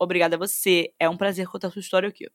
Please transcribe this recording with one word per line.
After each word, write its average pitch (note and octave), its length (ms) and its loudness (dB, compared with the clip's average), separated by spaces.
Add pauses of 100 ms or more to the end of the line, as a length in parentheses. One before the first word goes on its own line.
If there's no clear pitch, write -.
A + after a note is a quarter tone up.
Obrigada F3 360 2
a - 20 -2
você. F3+ 600 2
É E3 100 4
um F3 100 -2
prazer F#3+ 280 -2
contar F#3+ 240 -6
sua G3+ 100 -10
história F#3 280 0
aqui." - 260 -12